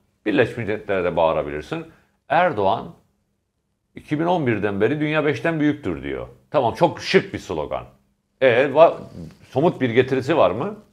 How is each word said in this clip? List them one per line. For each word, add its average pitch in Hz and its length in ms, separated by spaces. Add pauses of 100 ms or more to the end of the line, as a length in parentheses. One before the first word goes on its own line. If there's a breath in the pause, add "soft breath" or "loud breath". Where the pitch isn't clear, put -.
(240)
Birleşmiş 139 320
Milletler'e 98 460
de 87 120
bağırabilirsin. 80 680 (440 soft breath)
Erdoğan 139 640 (1040)
iki - 240
bin 165 60
on 170 220
birden 101 340
beri 131 180
"Dünya 151 260
beşten 151 340
büyüktür." 95 440
diyor. 65 240 (240)
Tamam, 123 220
çok 160 280
şık - 320
bir 95 60
slogan. 67 460 (560)
E, 135 60
va-, 135 500 (520)
somut 139 320
bir 127 80
getirisi 127 480
var 95 140
mı? 165 240 (180)